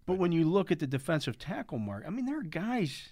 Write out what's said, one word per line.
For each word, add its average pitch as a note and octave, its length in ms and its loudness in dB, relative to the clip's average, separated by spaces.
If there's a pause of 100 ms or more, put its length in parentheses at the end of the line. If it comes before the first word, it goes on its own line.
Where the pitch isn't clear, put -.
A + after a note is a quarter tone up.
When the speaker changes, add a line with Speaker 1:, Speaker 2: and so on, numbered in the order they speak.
Speaker 1:
But F3+ 80 0
Speaker 2:
But F#3+ 60 2
Speaker 1:
when F3 120 4
you E3 140 6
look F3+ 260 4
at D#3+ 80 4
the D3 80 -2
defensive C3+ 520 0
tackle F#3+ 400 -6
mark, G2+ 260 -6
I - 40 -8
mean, B3 160 -4
there D4 140 -2
are B3+ 40 -4
guys. F3+ 680 -2